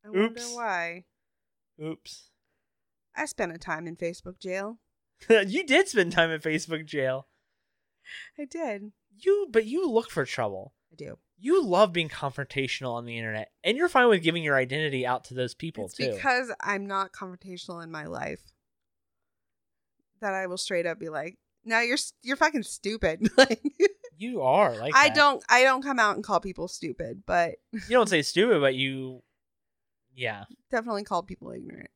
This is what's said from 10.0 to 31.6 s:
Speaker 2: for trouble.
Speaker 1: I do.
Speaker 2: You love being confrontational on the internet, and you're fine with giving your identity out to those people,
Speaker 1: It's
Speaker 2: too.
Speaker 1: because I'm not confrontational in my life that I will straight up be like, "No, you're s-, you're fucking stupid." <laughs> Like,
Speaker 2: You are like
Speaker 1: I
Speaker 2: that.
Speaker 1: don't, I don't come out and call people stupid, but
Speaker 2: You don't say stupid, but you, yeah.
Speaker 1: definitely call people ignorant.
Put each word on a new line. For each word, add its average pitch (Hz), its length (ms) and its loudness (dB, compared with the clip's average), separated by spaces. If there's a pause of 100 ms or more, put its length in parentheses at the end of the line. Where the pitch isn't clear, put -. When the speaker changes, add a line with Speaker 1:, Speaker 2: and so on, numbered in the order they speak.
Speaker 2:
for 143 160 -2
trouble. 101 480 -6 (180)
Speaker 1:
I 165 60 -20
do. 147 200 -16 (220)
Speaker 2:
You 311 240 2
love 185 300 4
being 165 160 -2
confrontational 135 840 -6
on 120 120 -6
the 117 120 -10
internet, 110 340 -8 (120)
and 220 140 0
you're 349 120 0
fine 247 200 6
with 185 140 4
giving 165 200 0
your 143 140 2
identity 131 480 -2
out 123 200 -2
to - 80 -16
those 127 200 -4
people, 156 320 -10
Speaker 1:
It's 95 100 -16
Speaker 2:
too. - 160 -2
Speaker 1:
because 247 480 -2
I'm 202 260 -4
not 190 280 -4
confrontational 180 680 -14
in 165 80 -16
my 156 140 -10
life - 360 -10 (1800)
that 202 140 -4
I 190 140 -4
will 180 100 -6
straight 175 280 -2
up 170 140 -4
be 165 100 -10
like, 156 280 -8 (260)
"No, 226 160 0
you're 240 140 0
s-, - 280 -4
you're 262 140 -4
fucking 302 280 2
stupid." 196 680 -2
<laughs> - 40 4
Like, 269 240 6 (560)
Speaker 2:
You 220 240 -6
are 135 340 6
like 123 200 -4
Speaker 1:
I 285 140 8
Speaker 2:
that. - 60 -2
Speaker 1:
don't, 285 320 4
I 247 160 6
don't 262 200 4
come 269 160 -2
out 208 160 4
and 214 80 -8
call 185 180 0
people 180 260 -10
stupid, - 580 -10
but 175 300 0 (160)
Speaker 2:
You 220 100 -10 (100)
don't 240 180 6
say 165 140 4
stupid, 196 360 4
but 135 160 4
you, 131 460 -4 (920)
yeah. 110 300 -6 (280)
Speaker 1:
definitely 226 340 -2
call 175 180 -2
people - 280 -14
ignorant. - 440 -16